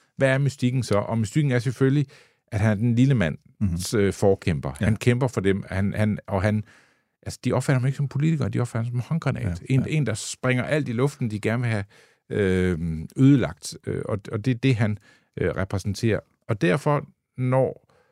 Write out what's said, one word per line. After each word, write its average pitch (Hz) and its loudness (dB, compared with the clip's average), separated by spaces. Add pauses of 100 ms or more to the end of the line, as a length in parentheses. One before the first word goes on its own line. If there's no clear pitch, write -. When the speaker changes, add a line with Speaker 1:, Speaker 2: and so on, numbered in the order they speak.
(180)
Speaker 1:
hvad 135 2
er 131 2
mystikken 131 0
så? 101 0
Og 104 -2
mystikken 139 0
er 123 2
selvfølgelig, 135 2 (460)
at 104 -2
han 110 4
er 104 2
den 117 2
lille 135 4
mands, 87 -2
Speaker 2:
Mhm. 113 2
Speaker 1:
øh, 98 2
forkæmper. 82 0
Speaker 2:
Ja. 107 0
Speaker 1:
Han 110 4
kæmper 123 2
for 110 -2
dem, 98 2
han, 98 -2
han, 107 0
og 98 -2
han, 107 2 (580)
altså, - -12
de 127 0
opfatter 127 2
ham 120 -2
ikke 135 -2
som 139 -2
politiker, 143 0
de 117 -2
opfatter 120 -2
ham 120 -4
som - -8
håndgranat. 135 -2
Speaker 2:
Ja, 87 -4
Speaker 1:
En, 131 4
Speaker 2:
ja. - 0
Speaker 1:
en, 123 0
der 98 -2
springer 123 -2
alt 147 -2
i 117 -4
luften, 123 0
de 104 -4
gerne 113 -2
vil 120 -2
have, 104 -2 (460)
øh, 92 2 (380)
ødelagt. 131 2 (100)
Øh, - -4
og, 101 -4 (120)
og 104 -4
det 131 0
er 123 0
det, 127 2
han, 107 0 (400)
øh, 87 -2
repræsenterer. 98 -2 (280)
Og 110 -2
derfor, 147 0 (300)
når 127 -2 (220)